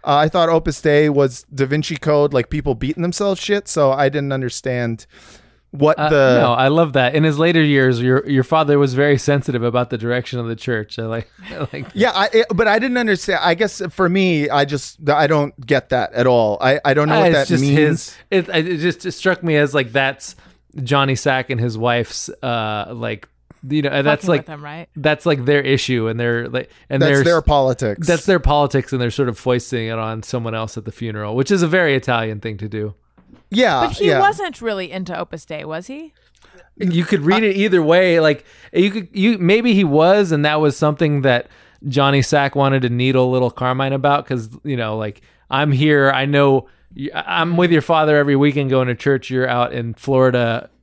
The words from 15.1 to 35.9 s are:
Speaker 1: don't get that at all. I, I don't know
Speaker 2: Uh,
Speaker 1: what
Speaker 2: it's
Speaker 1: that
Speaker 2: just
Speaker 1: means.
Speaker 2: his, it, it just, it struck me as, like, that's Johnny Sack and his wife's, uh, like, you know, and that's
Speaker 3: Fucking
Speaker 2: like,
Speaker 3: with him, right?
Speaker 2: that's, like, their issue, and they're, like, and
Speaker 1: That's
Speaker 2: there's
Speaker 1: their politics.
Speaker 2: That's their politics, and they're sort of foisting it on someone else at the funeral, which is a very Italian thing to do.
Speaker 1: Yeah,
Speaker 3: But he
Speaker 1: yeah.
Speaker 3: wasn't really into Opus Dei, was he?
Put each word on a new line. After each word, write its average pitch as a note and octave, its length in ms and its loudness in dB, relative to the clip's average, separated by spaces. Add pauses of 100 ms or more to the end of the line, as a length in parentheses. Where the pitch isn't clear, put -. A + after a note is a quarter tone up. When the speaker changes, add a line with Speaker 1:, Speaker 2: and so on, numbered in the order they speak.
Speaker 1:
don't D3 260 0 (100)
get C3+ 260 -2
that A#2+ 220 -2
at A#2+ 140 0
all. A2+ 340 2
I, C3+ 240 2
I C#3+ 80 2
don't D3 160 2
know D#3 60 2
Speaker 2:
Uh, D#3+ 60 4
Speaker 1:
what F#3 80 4
Speaker 2:
it's D#3+ 100 4
Speaker 1:
that C#3 100 0
Speaker 2:
just C3 140 2
Speaker 1:
means. C#3+ 160 4
Speaker 2:
his, D3+ 360 0 (180)
it, F#3 160 0
it E3+ 300 -2
just, F3 280 -4
it F3 60 -6
struck F#3 320 -2
me D#3+ 120 0
as, D3 160 2
like, B2+ 200 -2
that's C3+ 420 -4 (480)
Johnny C3+ 320 0
Sack C3 360 -2
and A#2+ 100 -4
his A2+ 180 -4
wife's, A#2+ 500 -2 (140)
uh, A2 500 -6
like, A2+ 360 -10 (400)
you D3 140 -2
know, C#3 80 -2
and C#3 140 -2
that's D3 180 0
Speaker 3:
Fucking F3+ 60 -2
Speaker 2:
like, D3+ 120 2
Speaker 3:
with - 80 -20
him, D3 160 -18
right? D#3 320 -18
Speaker 2:
that's, D3+ 280 -2
like, C#3+ 200 0
their C#3+ 180 4
issue, B2+ 460 0
and A2+ 100 -4
they're, A#2+ 300 -2
like, B2+ 200 -6 (200)
and C#3 120 -2
Speaker 1:
That's C#3+ 120 4
Speaker 2:
there's C#3 120 4
Speaker 1:
their E3 180 2
politics. C3 680 0
Speaker 2:
That's E3+ 180 0
their F3+ 140 4
politics, D3 520 0
and B2+ 80 -4
they're A#2+ 120 -2
sort C3+ 160 0
of A2 100 -6
foisting A#2+ 480 -2
it A2+ 140 -6
on A2 240 -8
someone A2+ 320 -6
else A2 200 -8
at G#2+ 80 -12
the G#2+ 80 -12
funeral, G#2+ 440 -8
which C3+ 160 0
is F3+ 100 2
a E3+ 60 0
very D#3+ 260 2
Italian A2+ 460 -2
thing G#2+ 180 -10
to G#2+ 100 -10
do. G#2+ 260 -8 (580)
Speaker 1:
Yeah, G3 360 2
Speaker 3:
But - 80 -8
he G4+ 100 0
Speaker 1:
yeah. - 140 2
Speaker 3:
wasn't G4 420 -2
really G3 300 -6
into F3+ 260 -10
Opus E3+ 260 -12
Dei, D3+ 200 -12
was D#3+ 240 -12
he? D4+ 240 -16 (640)